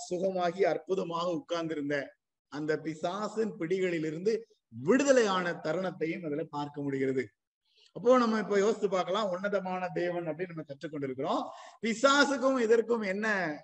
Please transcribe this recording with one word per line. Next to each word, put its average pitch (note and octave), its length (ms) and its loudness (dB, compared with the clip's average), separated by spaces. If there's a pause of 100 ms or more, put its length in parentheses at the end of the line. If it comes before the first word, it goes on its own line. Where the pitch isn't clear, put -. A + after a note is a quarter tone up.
சுகமாகி F3+ 540 0
அற்புதமாக F3 680 0
உட்கார்ந்திருந்த D3+ 840 -4 (320)
அந்த D3+ 300 -2
பிசாசின் F#3 840 -4
பிடிகளிலிருந்து F3 800 -2 (420)
விடுதலையான G#3 680 4
தருணத்தையும் E3 720 -4
அதுல D3+ 180 -4
பார்க்க D3 380 -8
முடிகிறது. C3+ 480 0 (600)
அப்போ A#3+ 260 6
நம்ம A3+ 200 2
இப்ப G3+ 200 0
யோசித்து G3+ 320 2
பார்க்கலாம், F#3+ 400 0
உன்னதமான F#3 640 -2
தேவன் F3 340 -2
அப்படின்னு D#3+ 200 -4
நம்ம D#3+ 160 -10
கற்றுக்கொண்டிருக்கிறோம். C#3+ 800 -6 (400)
பிசாசுக்கும் C4+ 800 4
இதற்கும் A3+ 420 4
என்ன G3 640 0